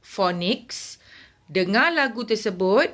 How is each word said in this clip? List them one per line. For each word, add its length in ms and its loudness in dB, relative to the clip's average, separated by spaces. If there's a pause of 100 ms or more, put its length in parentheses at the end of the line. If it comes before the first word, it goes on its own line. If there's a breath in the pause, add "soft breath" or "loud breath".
Phonics. 960 -4 (560 loud breath)
Dengar 400 2
lagu 320 -2
tersebut. 680 2